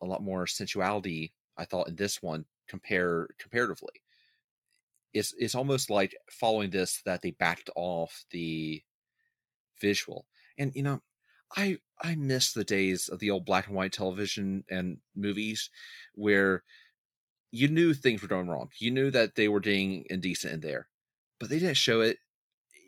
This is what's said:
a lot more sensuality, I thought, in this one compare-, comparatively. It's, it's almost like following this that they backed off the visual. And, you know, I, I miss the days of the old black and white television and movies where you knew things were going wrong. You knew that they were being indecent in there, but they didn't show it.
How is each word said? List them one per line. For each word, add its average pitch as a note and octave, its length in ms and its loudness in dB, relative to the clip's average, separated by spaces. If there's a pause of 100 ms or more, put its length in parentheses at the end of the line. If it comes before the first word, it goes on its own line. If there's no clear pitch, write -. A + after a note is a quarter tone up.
a F2+ 60 -8
lot F#2+ 160 -4
more F#2 240 -2
sensuality, F#2 840 -2 (240)
I E2+ 80 -6
thought, F2+ 240 -2
in E2+ 80 -8
this G2+ 260 -2
one D#2+ 220 -4 (240)
compare-, F2+ 600 0 (100)
comparatively. - 640 -4 (1120)
It's, G#2 240 -2
it's A2+ 160 -2
almost C3+ 340 0
like G2+ 260 2 (160)
following A2 400 2
this F#2 360 0
that F2+ 160 -2
they F2+ 80 -2
backed - 440 -2
off E2+ 580 -4
the D#2+ 500 -4 (960)
visual. - 460 -2 (320)
And, C#3 160 -2
you C#3 80 -4
know, C#3 180 -2 (560)
I, G3 220 0 (240)
I E3 140 -2
miss C3+ 360 2
the G#2+ 120 -2
days F#2+ 440 2
of F2+ 120 -8
the G#2 100 0
old F#2 160 0
black G2 220 2
and G2+ 80 -4
white F#2 160 -2
television F#2+ 760 -2
and F2+ 300 -4 (160)
movies G#2 560 -4 (440)
where G2 500 4 (880)
you B2+ 160 4
knew D#3+ 260 6
things B2 260 2
were F#2+ 80 -10
going F#2 200 0
wrong. C#2 300 -6
You A2+ 120 0
knew C3+ 220 2
that A#2 240 4
they G#2+ 100 6
were G#2 140 4
being F#2+ 500 2
indecent F2+ 420 -2
in D#2+ 80 -4
there, D2 280 -6 (500)
but A2+ 100 -8
they D3+ 120 0
didn't F3+ 160 2
show A2+ 240 4
it. A2+ 180 4 (680)